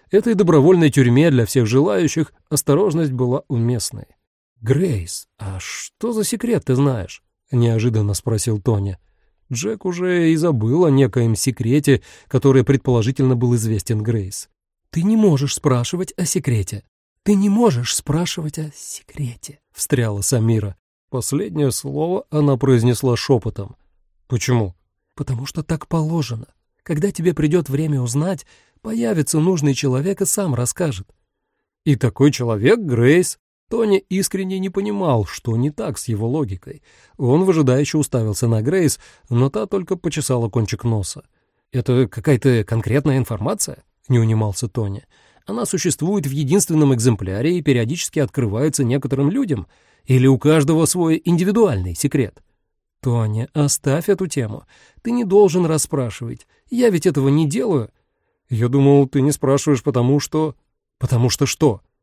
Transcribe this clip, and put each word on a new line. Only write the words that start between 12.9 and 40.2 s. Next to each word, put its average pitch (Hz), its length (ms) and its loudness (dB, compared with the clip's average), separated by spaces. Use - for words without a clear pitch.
был 120 200 2
известен 110 480 -2
Грейс. 104 460 -6
«Ты 165 140 -2
не 214 120 2
можешь 156 400 2
спрашивать 135 600 -2
о 180 80 -2
секрете. 110 580 -2
Ты 208 120 4
не 202 140 2
можешь 196 460 2
спрашивать 156 640 -4
о 151 160 -8
секрете», - 840 -12
встряла 110 500 -2
Самира. 110 540 0
Последнее 147 600 -2
слово 151 580 -4
она 143 280 2
произнесла 123 580 2
шёпотом. 110 600 -2
«Почему?» 117 480 -2
«Потому 131 300 -8
что 156 180 -8
так - 240 -8
положено. 156 600 -4
Когда 170 280 -2
тебе 170 220 -2
придёт 151 360 0
время 143 320 -2
узнать, 143 440 -4
появится 220 580 -2
нужный 151 340 2
человек 139 480 -2
и 196 40 -2
сам 190 280 -2
расскажет». 120 540 -4
«И 147 100 4
такой 135 360 2
человек 120 480 0
Грейс». 147 600 2
Тони 214 280 2
искренне 190 640 -4
не 190 100 -4
понимал, 185 560 -2
что - 320 -6
не 135 140 0
так 156 260 -8
с - 100 -14
его 113 220 -4
логикой. 120 540 -6
Он 139 260 2
выжидающе 147 540 2
уставился 117 500 -2
на 113 140 0
Грейс, 156 360 0
но 127 200 2
та 214 160 -4
только 190 320 -4
почесала 127 500 -4